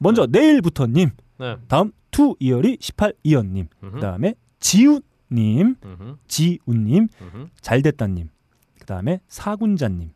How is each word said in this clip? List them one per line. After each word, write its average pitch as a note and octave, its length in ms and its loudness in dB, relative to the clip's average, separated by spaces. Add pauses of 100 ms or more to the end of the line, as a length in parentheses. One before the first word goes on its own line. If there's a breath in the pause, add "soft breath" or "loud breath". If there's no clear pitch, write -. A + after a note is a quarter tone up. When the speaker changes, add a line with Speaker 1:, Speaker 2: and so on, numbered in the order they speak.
Speaker 1:
먼저 F#3+ 260 2
Speaker 2:
네. D3 120 2
Speaker 1:
네일부터님, E3+ 680 2 (300)
Speaker 2:
네. B2 160 -8 (120)
Speaker 1:
다음 F3 240 0 (200)
투이어리 G#3 680 2
십팔 - 340 -4 (100)
이어님, G2 460 0 (120)
Speaker 2:
음흠. G2 140 -16
Speaker 1:
그다음에 G#2+ 400 -4 (240)
지훈님, F#3 1200 2
Speaker 2:
음흠. G2 320 -18 (120)
Speaker 1:
지훈님, D3+ 800 0 (120)
Speaker 2:
음흠. G2+ 280 -18 (140)
Speaker 1:
잘됐다님, A2+ 680 -2 (520)
그다음에 G2+ 460 -6
사군자님. D3 880 -6